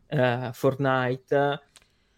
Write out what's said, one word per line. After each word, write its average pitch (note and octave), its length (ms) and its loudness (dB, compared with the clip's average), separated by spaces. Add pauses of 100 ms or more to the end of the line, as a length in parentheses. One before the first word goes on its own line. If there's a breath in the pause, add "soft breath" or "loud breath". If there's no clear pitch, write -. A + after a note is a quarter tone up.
eh, B2+ 480 0
Fortnite C3 1080 0 (560)